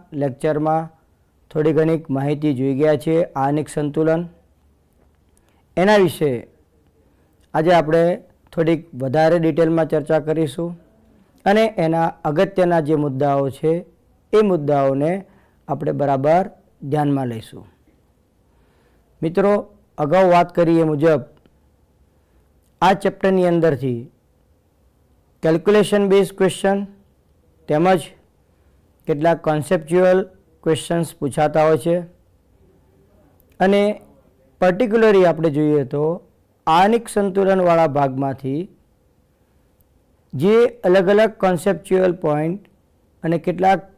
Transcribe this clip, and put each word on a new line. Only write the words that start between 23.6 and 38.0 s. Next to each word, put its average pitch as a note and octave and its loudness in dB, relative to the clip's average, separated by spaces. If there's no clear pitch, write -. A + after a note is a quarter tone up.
કેલ્ક્યુલેશન G3+ 2
બેઝ G3 2
ક્વેશ્ચન G3 0
તેમજ E3+ 2
કેટલાક D#3+ -2
કોન્સેપ્ચ્યુઅલ F3 0
ક્વેશ્ચન્સ D#3+ -4
પૂછાતા D3+ 0
હોય D#3+ 2
છે E3+ -2
અને G3 2
પર્ટિક્યુલરલી G3+ 2
આપણે D#3+ 0
જોઈએ D3 0
તો C#3+ -4
આનિક G3+ 2
સંતુલનવાળા F#3 0
ભાગમાંથી C3+ -4